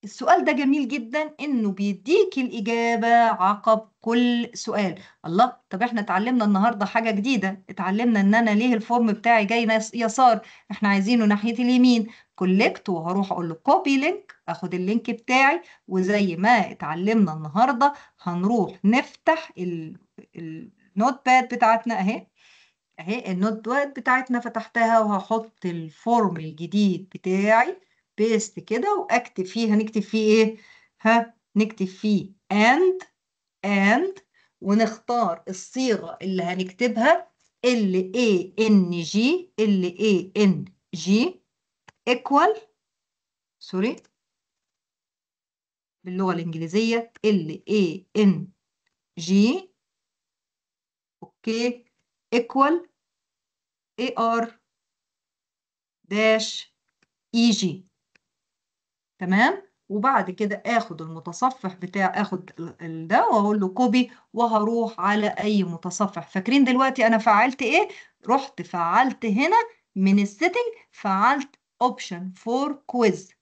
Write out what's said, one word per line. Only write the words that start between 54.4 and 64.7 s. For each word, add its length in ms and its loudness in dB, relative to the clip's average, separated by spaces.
داش 720 -2
إي 160 4
جي. 360 -2
تمام، 440 2
وبعد 420 -2
كده 360 -6
آخد 360 -4
المتصفح 720 -6
بتاع، 320 -4
آخد 300 -6
ال-، 220 -14
ال-، 260 -12
ده 200 2
وأقول 320 2
له 80 -2
كوبي، 420 0
وهروح 680 -2